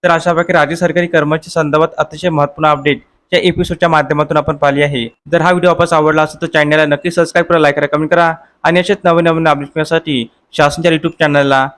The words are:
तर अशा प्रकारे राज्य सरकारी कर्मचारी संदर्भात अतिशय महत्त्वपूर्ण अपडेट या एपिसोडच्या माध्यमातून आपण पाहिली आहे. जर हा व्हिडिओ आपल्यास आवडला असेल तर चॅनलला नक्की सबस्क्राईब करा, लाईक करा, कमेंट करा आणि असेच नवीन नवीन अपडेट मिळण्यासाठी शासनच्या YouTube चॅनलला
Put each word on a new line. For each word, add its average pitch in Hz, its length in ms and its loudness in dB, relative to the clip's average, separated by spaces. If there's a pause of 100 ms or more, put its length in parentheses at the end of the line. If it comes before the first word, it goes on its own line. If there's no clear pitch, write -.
तर 180 80 2
अशा 165 220 0
प्रकारे 170 240 0
राज्य 147 180 0
सरकारी 170 320 -2
कर्मचारी 160 440 -2
संदर्भात 156 460 0
अतिशय 156 320 -4
महत्त्वपूर्ण 151 380 -2
अपडेट 143 340 0 (300)
या 180 80 2
एपिसोडच्या 170 500 -2
माध्यमातून 151 480 0
आपण 151 200 -2
पाहिली 143 240 0
आहे. 139 260 -2 (240)
जर 165 100 2
हा 175 100 2
व्हिडिओ 175 180 2
आपल्यास 170 240 0
आवडला 156 300 2
असेल - 180 -6
तर 165 120 -6
चॅनलला 151 320 2
नक्की 147 260 -2
सबस्क्राईब 170 340 0
करा, 170 140 2
लाईक 147 160 2
करा, 147 120 0
कमेंट 151 240 -2
करा 170 200 2 (320)
आणि 170 160 2
असेच 196 240 -2
नवीन 170 220 2
नवीन 165 220 2
अपडेट 143 200 0
मिळण्यासाठी 156 580 -2 (280)
शासनच्या 160 380 2
YouTube 160 280 -2
चॅनलला 139 480 2 (100)